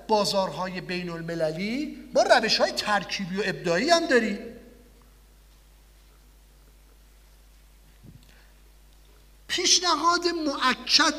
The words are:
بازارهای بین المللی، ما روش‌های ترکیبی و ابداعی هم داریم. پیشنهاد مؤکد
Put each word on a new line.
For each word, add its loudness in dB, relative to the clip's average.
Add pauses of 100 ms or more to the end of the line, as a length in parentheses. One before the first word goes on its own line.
بازارهای 0
بین -6
المللی، -4
ما 6
روش‌های 4
ترکیبی -4
و -2
ابداعی 0
هم 4
داریم. 2 (4000)
پیشنهاد 2
مؤکد 0